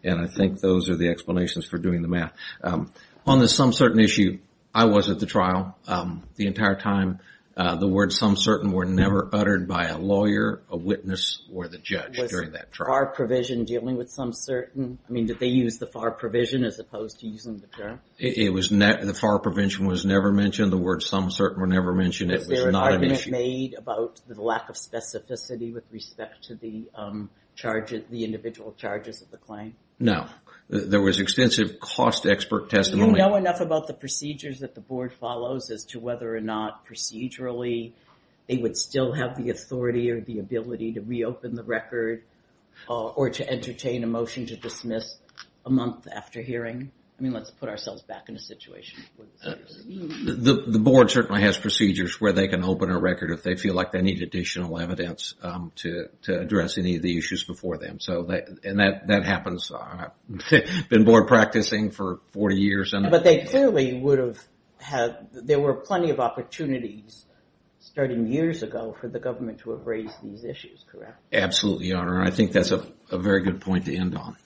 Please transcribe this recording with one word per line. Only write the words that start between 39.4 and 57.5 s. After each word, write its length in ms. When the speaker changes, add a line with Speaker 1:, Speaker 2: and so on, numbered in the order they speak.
Speaker 2:
authority 600
or 100
the 180
ability 560
to 80
reopen 520
the 80
record, 600
uh, 60
or 360
to 180
entertain 540
a 40
motion 400
to 100
dismiss 600
a 40
month 400
after 300
hearing? 500
I 20
mean, 100
let's 180
put 160
ourselves 340
back 260
in 60
a 60
situation 600
where 140
this 180
Speaker 1:
Uh, 80
Speaker 2:
is 800
Speaker 1:
the, 220
the 140
board 280
certainly 340
has 140
procedures 640
where 120
they 160
can 160
open 260
a 80
record 320
if 140
they 100
feel 200
like 180
they 100
need 200
additional 580
evidence, 600
um, 360
to, 300
to 180
address 380
any 180
of 60
the 140
issues 280
before 340